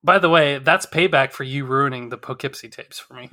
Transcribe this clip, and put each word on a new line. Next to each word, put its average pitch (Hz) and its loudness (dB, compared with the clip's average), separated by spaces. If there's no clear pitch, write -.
by 185 4
the 175 2
way, 147 4
that's 160 0
payback 160 0
for - -12
you 135 -8
ruining 131 -2
the 120 -12
Poughkeepsie 127 -12
tapes - -20
for - -20
me. - -18